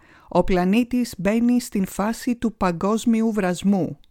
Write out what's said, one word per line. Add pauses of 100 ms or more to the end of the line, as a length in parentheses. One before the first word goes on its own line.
(280)
Ο
πλανήτης
μπαίνει
στην
φάση
του
παγκόσμιου
βρασμού», (120)